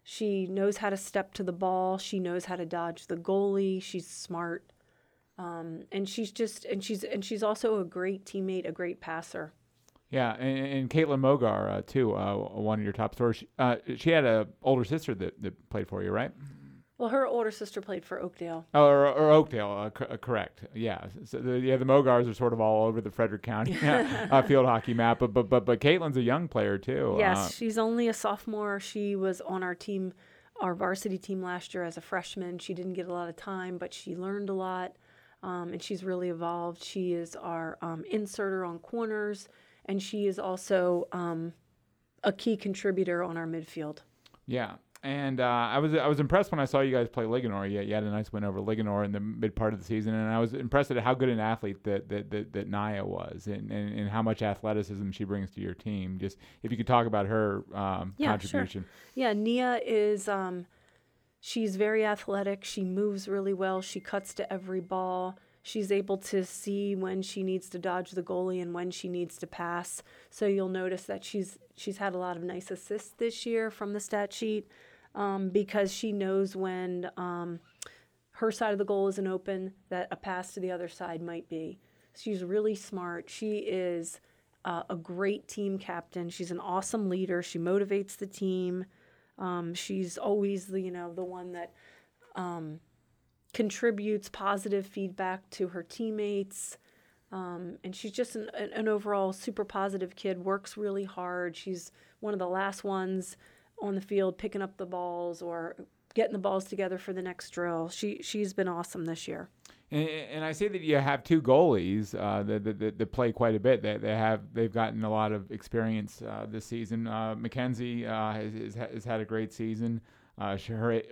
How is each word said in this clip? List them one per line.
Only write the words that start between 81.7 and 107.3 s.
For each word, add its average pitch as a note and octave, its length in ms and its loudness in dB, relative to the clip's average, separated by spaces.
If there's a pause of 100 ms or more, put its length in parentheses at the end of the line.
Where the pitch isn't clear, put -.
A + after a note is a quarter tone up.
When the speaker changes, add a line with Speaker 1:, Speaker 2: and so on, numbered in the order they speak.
Speaker 1:
She's F#3+ 300 -4
really G#3 300 2
smart. F3 540 -8
She G#3+ 280 -4
is, F3 640 -2 (420)
uh, F3 260 -4
a F#3+ 60 -4
great F#3+ 540 -4
team G3 300 -2
captain. F3 500 -8
She's F3 220 -6
an F3 100 -4
awesome F#3+ 480 -2
leader. F#3 320 0
She F3 180 -6
motivates G3 560 0
the G3 120 -8
team. F#3 580 -2 (520)
Um, F3 360 -4
she's F#3 440 -4
always G3+ 500 0
the, F#3+ 120 -4
you F#3 120 -4
know, F3 220 -8
the F3+ 120 -6
one F3+ 260 -10
that, F3 220 -8 (640)
um, E3 440 -6 (760)
contributes G#3 760 0
positive G3 560 0
feedback F#3+ 640 -6
to F#3 200 -2
her F3 120 -8
teammates. G#3 960 -4 (540)
Um, F3+ 520 -8
and F#3+ 120 -8
she's G#3+ 160 -10
just A#3+ 240 -2
an, G#3+ 180 -8
an, G#3 200 -8
an A3 140 0
overall G3+ 460 2
super G3+ 320 -4
positive G3 500 -2
kid, F#3+ 280 -2
works G3 340 -2
really G3+ 280 -2
hard. F3+ 500 -4
She's F3+ 360 -8 (280)
one G#3 140 -2
of G3 60 -2
the F3+ 80 0
last F#3+ 360 -2
ones F#3+ 520 -2 (460)
on G3+ 140 -2
the F#3+ 60 -2
field G3 360 2
picking G3+ 240 -4
up F#3+ 160 -8
the F#3+ 80 -8
balls F3 560 -4
or E3+ 340 -6 (380)
getting A3 200 2
the G#3 60 -4
balls F#3+ 260 0
together F#3+ 320 -2
for F#3 160 -8
the F#3 80 -4
next F#3 300 -8